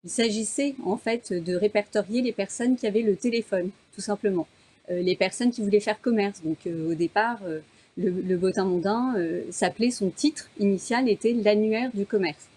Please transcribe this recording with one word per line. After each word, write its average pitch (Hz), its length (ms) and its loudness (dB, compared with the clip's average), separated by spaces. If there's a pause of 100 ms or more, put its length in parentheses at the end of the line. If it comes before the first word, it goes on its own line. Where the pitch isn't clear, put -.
il 175 60 -16
s'agissait 233 640 0 (100)
en 190 100 2
fait 233 380 -4
de 175 220 -2
répertorier 208 640 0
les 247 100 0
personnes 240 440 0
qui 247 120 -4
avaient 208 140 2
le 208 160 2
téléphone, 208 540 -2 (220)
tout 202 80 -12
simplement. 202 460 -2 (420)
Euh, 180 120 -2
les 180 140 2
personnes 190 360 0
qui 240 100 -6
voulaient 202 180 4
faire 208 200 -2
commerce. 202 440 0
Donc, 156 220 -4
euh, 165 260 -4
au - 40 0
départ, 208 500 0
euh, 156 140 -6 (380)
le, 180 120 0
le 185 280 0
Bottin 185 280 0
Mondain, 202 520 0
euh, 170 340 -2
s'appelait, 202 400 0
son 196 180 -2
titre - 400 -2 (100)
initial 208 480 2
était 226 260 2
l'annuaire 220 600 2
du 202 120 -2
commerce. 185 520 -2